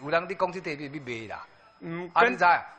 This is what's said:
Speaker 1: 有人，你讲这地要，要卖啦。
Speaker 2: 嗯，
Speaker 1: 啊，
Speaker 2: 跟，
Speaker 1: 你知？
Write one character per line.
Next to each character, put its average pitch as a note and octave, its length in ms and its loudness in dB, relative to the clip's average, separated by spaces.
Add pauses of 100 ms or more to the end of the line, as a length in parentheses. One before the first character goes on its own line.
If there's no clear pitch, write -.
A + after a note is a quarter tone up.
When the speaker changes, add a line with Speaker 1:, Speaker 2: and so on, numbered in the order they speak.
Speaker 1:
有 C#3+ 60 -8
人， E3+ 180 2
你 F#3+ 80 -8
讲 F3+ 160 0
这 F3+ 80 -10
地 E3 160 -6
要， C#3+ 60 -12
要 D3 240 -10
卖 A2+ 280 -8
啦。 - 140 -14 (320)
Speaker 2:
嗯， E3+ 340 -8
Speaker 1:
啊， E3+ 100 6
Speaker 2:
跟， A#3+ 100 4
Speaker 1:
你 - 40 -4
知？ F3+ 80 4 (340)